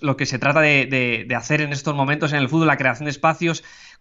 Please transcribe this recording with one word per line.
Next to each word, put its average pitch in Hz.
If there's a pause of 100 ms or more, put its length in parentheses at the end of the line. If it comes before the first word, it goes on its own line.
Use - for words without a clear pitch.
lo 139
que 135
se 131
trata 143
de, 143
de, 123
de 123
hacer 147
en 143
estos 143
momentos 143
en 147
el 131
fútbol, 160
la 139
creación 135
de 147
espacios, 160 (380)